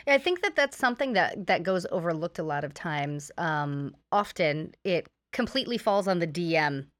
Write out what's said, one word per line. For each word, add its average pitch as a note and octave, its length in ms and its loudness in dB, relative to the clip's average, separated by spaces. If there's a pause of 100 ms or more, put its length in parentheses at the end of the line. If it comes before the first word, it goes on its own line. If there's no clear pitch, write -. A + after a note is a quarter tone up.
I C#4 120 4
think F4+ 240 -2
that G4+ 140 0
that's C#4+ 200 0
something B3+ 380 0
that, F3+ 320 2
that F3+ 160 2
goes F#3 280 0
overlooked E3+ 480 -2
a F3+ 40 -2
lot D3 220 -2
of C#3+ 100 -8
times. D3 640 -4
Um, D3 580 -2 (160)
often D#3+ 640 0 (100)
it F3+ 240 0 (240)
completely B3 460 -2
falls G3+ 300 2
on F#3 100 4
the E3+ 80 0
D E3 300 0
M D3 420 0